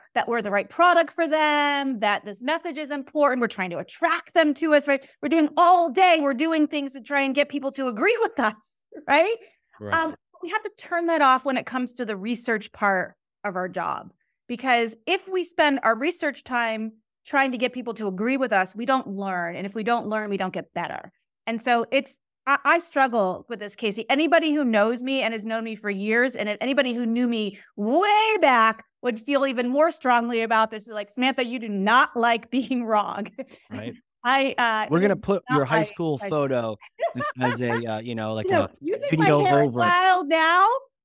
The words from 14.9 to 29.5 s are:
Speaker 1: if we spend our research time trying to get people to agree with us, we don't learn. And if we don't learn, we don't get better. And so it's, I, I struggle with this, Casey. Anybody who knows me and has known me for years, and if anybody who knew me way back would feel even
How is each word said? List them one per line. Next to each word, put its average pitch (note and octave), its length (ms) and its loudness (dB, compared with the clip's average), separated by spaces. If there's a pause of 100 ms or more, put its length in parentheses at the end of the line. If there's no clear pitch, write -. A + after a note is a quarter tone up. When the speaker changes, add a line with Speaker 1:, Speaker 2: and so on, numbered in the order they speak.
Speaker 1:
if F#4 220 -2
we F#4 160 -2
spend D4 380 0
our A3+ 120 4
research C#4+ 480 -4
time A3+ 500 -4 (340)
trying C4+ 260 0
to A#3+ 60 -6
get B3 160 -2
people A#3 200 -8
to A3 120 -6
agree A3 320 -2
with B3+ 160 -2
us, F#3 200 2
we A3 120 -10
don't C4 220 0
learn. F#3 480 -6
And F#3 100 -8
if G3 80 -10
we A3 80 -4
don't A3+ 260 0
learn, G#3+ 220 -4
we G3 80 -4
don't F#3 160 -6
get - 180 -10
better. - 400 -8 (340)
And A3+ 140 -4
so A#3 300 2
it's, - 280 -2 (280)
I, C#4 180 2
I G#3+ 140 4
struggle A3+ 720 0
with A3+ 100 -10
this, G#3 160 -12
Casey. A3 340 -4
Anybody D#4 460 2
who D4 100 0
knows A3+ 380 2
me C4+ 200 -2
and A3+ 120 -2
has G#3 100 -8
known A3+ 200 -6
me A3 100 -8
for G#3 160 -6
years, A3 460 0
and G#3 120 -4
if G#3 120 -4
anybody C4 340 0
who A#3+ 100 -4
knew A#3+ 220 0
me G#3+ 320 -4 (160)
way G#4 640 2
back A3+ 440 4 (180)
would A#3+ 160 -4
feel C#4 280 -2
even B3 220 -2